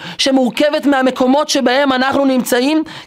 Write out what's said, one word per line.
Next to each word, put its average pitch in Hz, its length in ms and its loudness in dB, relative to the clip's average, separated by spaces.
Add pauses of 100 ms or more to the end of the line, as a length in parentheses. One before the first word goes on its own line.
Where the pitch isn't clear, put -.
(180)
שמורכבת 277 680 0
מהמקומות 262 640 2
שבהם 269 440 0
אנחנו 262 320 0
נמצאים, 262 580 0 (240)